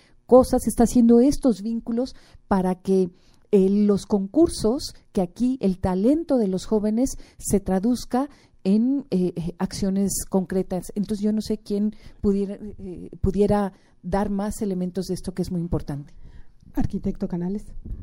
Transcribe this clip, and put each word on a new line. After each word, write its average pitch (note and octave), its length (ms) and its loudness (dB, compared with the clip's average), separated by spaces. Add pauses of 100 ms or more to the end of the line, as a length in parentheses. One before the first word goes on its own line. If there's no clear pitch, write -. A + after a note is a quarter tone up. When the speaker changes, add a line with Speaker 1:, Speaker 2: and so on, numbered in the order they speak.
(260)
Speaker 1:
cosas, B3 420 6
está A#3 160 4
haciendo A#3 340 6
estos B3 440 2
vínculos A#3 520 -6 (320)
para F#3 300 0
que, F#3 340 0 (400)
eh, F#3+ 180 6
los G3+ 380 2
concursos, C4 880 0 (180)
que G3+ 80 0
aquí B3 400 -2
el F#3 180 0
talento B3 600 2
de G#3+ 80 2
los F#3 180 -2
jóvenes A3 520 0 (220)
se - 220 0
traduzca A#3+ 680 -2 (360)
en, A#3 460 2
eh, F3+ 240 0
eh, E3+ 240 -6
acciones G3 680 -2
concretas. F#3 680 -2
Entonces, G3+ 300 -4
yo G#3+ 80 2
no G#3+ 100 -2
sé G#3+ 160 -4
quién G#3 360 -2 (260)
pudiera, G3+ 380 0 (200)
eh, F#3 320 -14 (100)
pudiera G3+ 520 2 (300)
dar G3 280 -2
más G#3 320 -4
elementos F3+ 440 -4
de F#3 80 -6
esto F#3 180 -8
que F#3 100 -4
es - 80 -8
muy F3 100 -4
importante. D3+ 540 -6 (600)
Speaker 2:
Arquitecto G3 540 -2
Canales. F3+ 380 -6 (360)